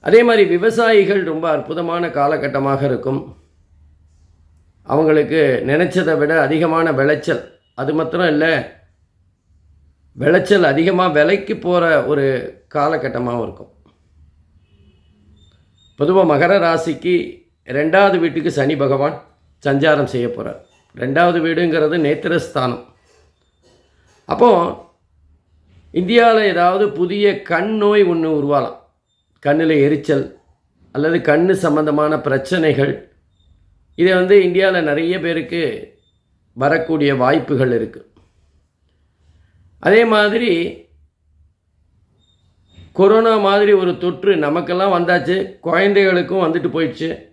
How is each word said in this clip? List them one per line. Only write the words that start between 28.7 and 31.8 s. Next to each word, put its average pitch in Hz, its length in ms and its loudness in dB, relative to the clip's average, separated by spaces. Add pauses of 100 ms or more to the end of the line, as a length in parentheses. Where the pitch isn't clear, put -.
கண்ணுல 160 380 0
எரிச்சல் 143 440 0 (680)
அல்லது 151 280 -2
கண்ணு 165 340 2
சம்பந்தமான 151 640 0